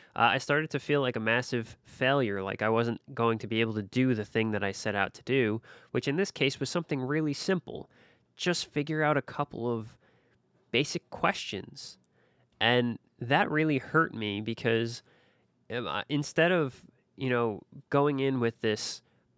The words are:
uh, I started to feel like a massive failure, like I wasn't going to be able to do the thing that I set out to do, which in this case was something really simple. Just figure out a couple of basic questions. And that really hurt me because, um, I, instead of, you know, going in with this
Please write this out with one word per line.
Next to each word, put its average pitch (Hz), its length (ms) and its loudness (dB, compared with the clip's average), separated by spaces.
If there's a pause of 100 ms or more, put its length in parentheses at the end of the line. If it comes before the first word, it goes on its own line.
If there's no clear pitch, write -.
(160)
uh, - 40 -6 (120)
I 127 60 2
started 147 320 0
to 139 100 -4
feel 143 220 0
like 127 160 -2
a - 20 -2
massive 117 640 0
failure, 127 580 0
like 98 200 -4
I 107 80 2
wasn't 117 320 2 (120)
going 117 260 2
to 113 80 -10
be 113 120 0
able 113 140 0
to 107 80 -2
do 127 340 2
the 107 80 -4
thing 110 280 0
that 101 120 0
I 98 80 0
set 104 240 -4
out 98 200 0
to - 80 -20
do, 117 380 2 (300)
which 127 160 -2
in 139 80 0
this 196 160 0
case - 300 0
was 135 80 -4
something 160 320 -4
really 147 320 -2
simple. - 560 -4 (480)
Just - 340 -2
figure 156 320 -2
out 151 140 4
a 135 40 2
couple - 480 -4
of 113 280 -6 (760)
basic - 380 -2
questions. - 880 -6 (640)
And 120 380 4 (200)
that 135 320 2
really 151 280 2
hurt - 340 0
me 107 260 -4
because, 117 640 -2 (680)
um, 113 200 -6
I, 104 180 -4
instead 160 460 2
of, 151 280 0 (360)
you 131 120 -4
know, 117 340 0 (260)
going 143 320 2
in 135 180 0
with 117 220 0
this - 400 -2 (360)